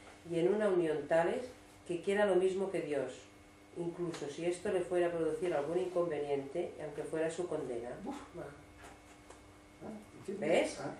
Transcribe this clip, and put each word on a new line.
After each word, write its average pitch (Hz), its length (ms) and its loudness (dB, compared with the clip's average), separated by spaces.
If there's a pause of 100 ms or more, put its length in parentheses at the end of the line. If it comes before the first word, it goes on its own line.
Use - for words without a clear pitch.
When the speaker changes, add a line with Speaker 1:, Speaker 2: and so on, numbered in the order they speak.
(300)
Speaker 1:
y 165 80 0
en 175 140 6
una 208 160 4
unión 160 380 2
tales 175 400 4 (400)
que 170 160 -4
quiera 202 240 4
lo 190 80 6
mismo 185 360 4
que 170 100 -2
Dios, 143 320 -2 (640)
incluso 170 520 -4
si 147 160 -6
esto 175 280 0
le 185 80 4
fuera 175 260 2
a 170 60 0
producir 165 420 0
algún 151 240 2
inconveniente, 156 1040 0
aunque 147 220 -6
fuera 160 260 0
su 170 160 -4
condena. 127 440 -4 (140)
Speaker 2:
Uf. - 120 -6 (200)
Speaker 1:
Va. 160 60 -10 (1400)
Speaker 2:
Ah, 214 80 -8 (260)
entiendo. - 280 -6
Speaker 1:
¿Ves? 196 340 4
Speaker 2:
Ah. 147 200 -6